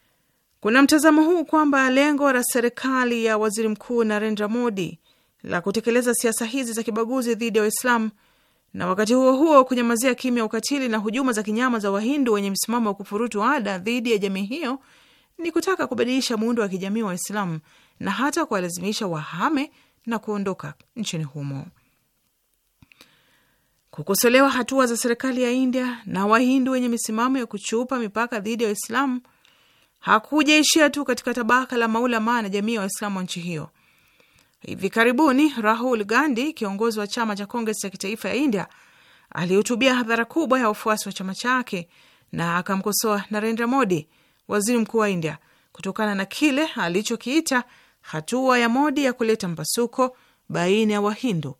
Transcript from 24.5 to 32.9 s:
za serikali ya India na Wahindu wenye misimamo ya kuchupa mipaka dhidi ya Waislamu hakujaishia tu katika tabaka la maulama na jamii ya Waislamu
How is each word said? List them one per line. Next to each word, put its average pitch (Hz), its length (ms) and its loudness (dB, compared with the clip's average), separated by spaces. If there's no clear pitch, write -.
za 233 120 0
serikali 247 460 -2
ya 240 80 2
India 254 540 0
na 185 220 -2
Wahindu 254 440 4
wenye 247 180 0
misimamo 233 480 0
ya 240 80 -4
kuchupa 240 540 -4
mipaka 226 400 -4
dhidi 220 240 -4
ya 214 60 2
Waislamu 247 520 -2
hakujaishia 294 920 4
tu 285 160 -4
katika 247 280 -2
tabaka 247 440 0
la 233 100 2
maulama 233 540 0
na 202 80 -6
jamii 202 240 -2
ya 226 80 -2
Waislamu 196 360 -4